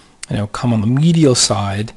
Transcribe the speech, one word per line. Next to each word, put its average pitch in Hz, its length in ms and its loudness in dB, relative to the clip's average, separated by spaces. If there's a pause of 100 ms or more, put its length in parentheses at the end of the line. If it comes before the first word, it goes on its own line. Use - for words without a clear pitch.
(300)
you 131 60 -4
know, 104 100 -4
come - 260 -2
on 110 80 0
the 101 60 -2
medial 147 480 4
side, 101 640 -2